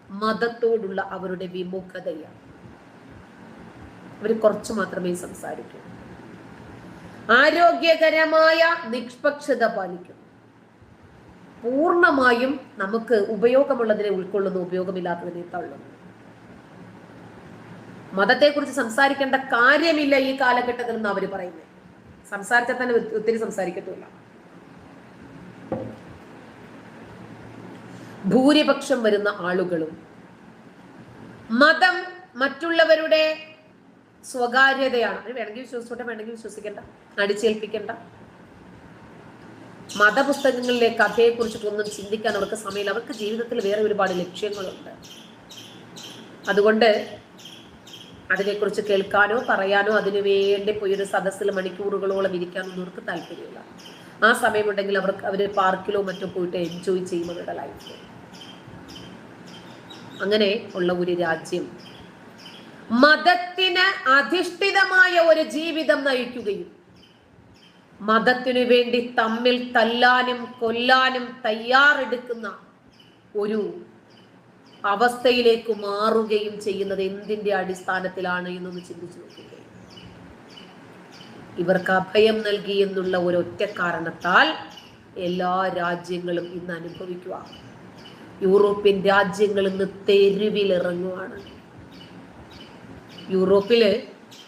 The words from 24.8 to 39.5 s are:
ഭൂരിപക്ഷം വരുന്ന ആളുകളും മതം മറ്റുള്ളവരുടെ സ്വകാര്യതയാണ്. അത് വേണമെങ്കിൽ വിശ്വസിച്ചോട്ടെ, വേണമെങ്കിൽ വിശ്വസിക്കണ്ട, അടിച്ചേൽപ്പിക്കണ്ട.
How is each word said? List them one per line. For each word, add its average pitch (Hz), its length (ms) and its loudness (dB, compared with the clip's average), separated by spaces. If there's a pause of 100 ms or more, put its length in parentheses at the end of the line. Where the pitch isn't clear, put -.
ഭൂരിപക്ഷം 269 800 4
വരുന്ന 202 340 2
ആളുകളും 175 720 -4 (1400)
മതം 320 540 4 (300)
മറ്റുള്ളവരുടെ 311 1200 2 (720)
സ്വകാര്യതയാണ്. 247 920 2
അത് 208 160 -12
വേണമെങ്കിൽ 226 280 -10
വിശ്വസിച്ചോട്ടെ, 240 420 -12
വേണമെങ്കിൽ 226 280 -10
വിശ്വസിക്കണ്ട, 208 480 -14 (420)
അടിച്ചേൽപ്പിക്കണ്ട. 214 720 -2 (2000)